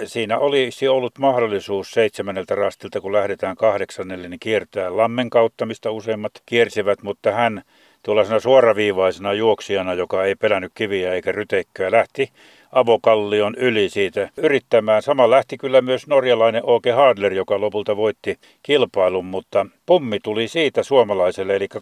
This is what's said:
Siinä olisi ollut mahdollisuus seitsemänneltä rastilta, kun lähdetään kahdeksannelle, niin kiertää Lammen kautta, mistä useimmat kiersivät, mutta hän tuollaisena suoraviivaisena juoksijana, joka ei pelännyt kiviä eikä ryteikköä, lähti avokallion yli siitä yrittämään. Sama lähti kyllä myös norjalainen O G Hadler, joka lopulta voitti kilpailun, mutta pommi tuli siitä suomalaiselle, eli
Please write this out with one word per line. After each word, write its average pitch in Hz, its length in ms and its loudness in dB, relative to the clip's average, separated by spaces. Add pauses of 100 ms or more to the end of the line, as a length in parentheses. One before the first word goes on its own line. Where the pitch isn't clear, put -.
Siinä 110 340 -4
olisi 135 500 0
ollut 131 300 -2
mahdollisuus 107 720 -2
seitsemänneltä 101 640 -2
rastilta, 98 460 -6
kun 95 120 -8
lähdetään 98 440 -2
kahdeksannelle, 92 720 -4
niin 90 120 -16
kiertää 95 560 -4
Lammen 117 340 0
kautta, 117 360 0
mistä 110 240 -8
useimmat 107 420 -6 (140)
kiersivät, 104 560 0
mutta 101 300 -4
hän 110 300 -2 (400)
tuollaisena 107 380 0
suoraviivaisena 101 920 2
juoksijana, 101 600 -2
joka 92 300 -2
ei 98 100 0
pelännyt 98 400 -2
kiviä 95 400 -4
eikä 92 180 -4
ryteikköä, 95 580 -4
lähti 117 400 0 (420)
avokallion 107 840 2
yli 110 340 0
siitä 98 480 -2
yrittämään. 117 640 2
Sama 131 280 4
lähti 127 280 2
kyllä 131 240 2
myös 127 240 -2
norjalainen 117 580 2
O 117 160 4
G - 140 -6
Hadler, 107 380 4
joka 95 280 -2
lopulta 104 360 -2
voitti 104 420 -2 (240)
kilpailun, 95 600 0
mutta 95 420 -4 (200)
pommi 135 360 2
tuli 110 260 -4
siitä 139 340 -2
suomalaiselle, 98 720 0
eli 95 120 -4 (140)